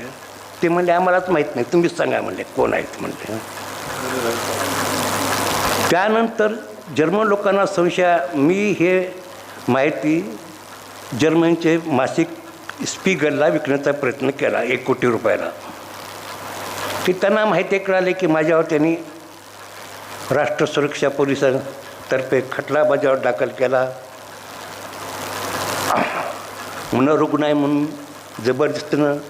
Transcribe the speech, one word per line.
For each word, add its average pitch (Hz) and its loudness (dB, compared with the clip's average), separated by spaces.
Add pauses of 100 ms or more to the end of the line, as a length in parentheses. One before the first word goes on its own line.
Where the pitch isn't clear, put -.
(600)
ते 175 4
म्हणले, 175 4
"आम्हालाच 180 4
माहीत 151 2
नाही, 120 -2
तुम्हीच 170 4
सांगा," 127 0
म्हणले, 101 -4
"कोण 120 0
आहेत?" - -4
म्हणले. - -8 (2500)
त्यानंतर 214 2 (440)
जर्मन 175 4
लोकांना 196 4
संशय, 175 4 (180)
मी 185 4
हे 185 2 (460)
माहिती 156 2 (840)
जर्मनीचे 165 4
मासिक 139 2 (580)
स्पीगलला 147 2
विकण्याचा 143 2
प्रयत्न 131 0
केला 110 0
एक 123 0
कोटी - 2
रुपयाला. 110 2 (1600)
ते 185 4
त्यांना 208 2
माहिती 196 2
कळाले 185 2
की 185 0
माझ्यावर 160 4
त्यांनी 160 2 (1300)
राष्ट्र 139 2
सुरक्षा 143 0
पोलिसांतर्फे 135 0 (100)
खटला 147 0
माझ्यावर 139 4
दाखल 123 0
केला, 131 0 (3000)
मनोरुग्ण 147 4
आहे 151 4
म्हणून 147 2 (580)
जबरदस्तीनं 143 2 (160)